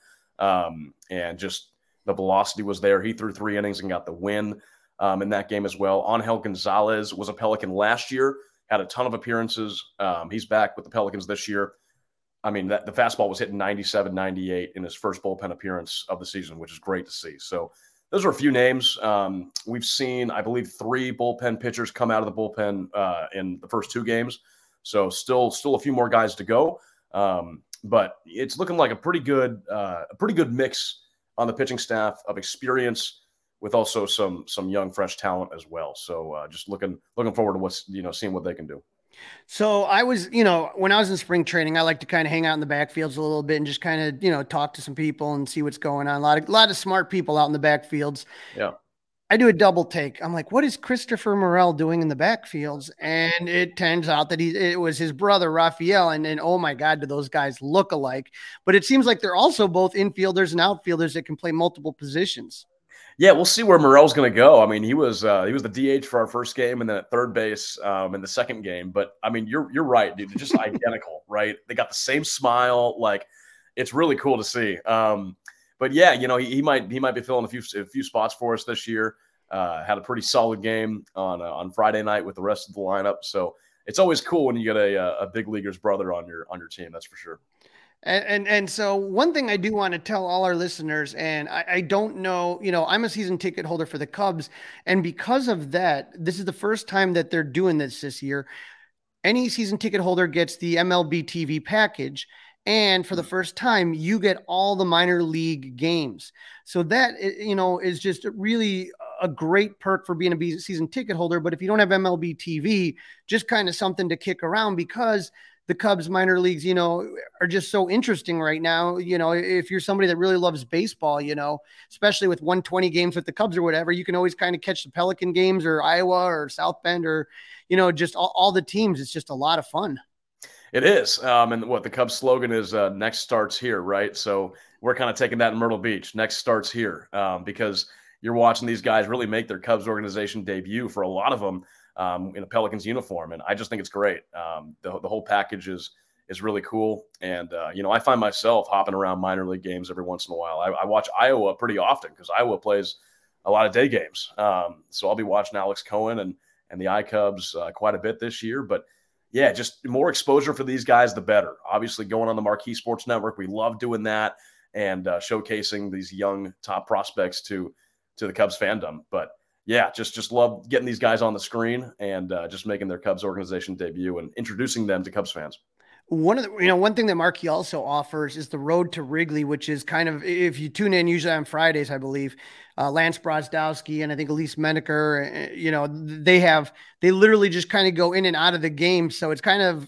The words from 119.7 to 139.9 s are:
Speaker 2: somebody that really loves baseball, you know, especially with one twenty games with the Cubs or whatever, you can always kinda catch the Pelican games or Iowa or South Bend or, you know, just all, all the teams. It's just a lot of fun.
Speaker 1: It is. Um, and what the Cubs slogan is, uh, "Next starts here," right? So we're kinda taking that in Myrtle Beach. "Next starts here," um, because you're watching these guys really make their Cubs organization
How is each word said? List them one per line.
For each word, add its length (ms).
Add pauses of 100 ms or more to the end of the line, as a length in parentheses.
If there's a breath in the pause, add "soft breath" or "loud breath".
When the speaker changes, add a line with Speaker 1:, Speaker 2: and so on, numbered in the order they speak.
Speaker 2:
somebody 280
that 100
really 180
loves 300
baseball, 560
you 140
know, 240 (320 loud breath)
especially 360
with 140
one 220
twenty 260
games 260
with 100
the 60
Cubs 240
or 60
whatever, 300
you 120
can 120
always 180
kinda 240
catch 260
the 80
Pelican 400
games 340
or 180
Iowa 420
or 240
South 340
Bend 220
or, 220 (400 loud breath)
you 100
know, 140
just 240
all, 200
all 160
the 120
teams. 360
It's 120
just 180
a 60
lot 240
of 80
fun. 320 (720 loud breath)
Speaker 1:
It 120
is. 400
Um, 280
and 140
what 180
the 60
Cubs 260
slogan 360
is, 220
uh, 160
"Next 300
starts 380
here," 240
right? 360
So 380 (260 soft breath)
we're 140
kinda 180
taking 240
that 160
in 60
Myrtle 180
Beach. 380
"Next 220
starts 340
here," 420
um, 300
because 420 (360 soft breath)
you're 120
watching 340
these 140
guys 260
really 200
make 200
their 120
Cubs 280
organization 560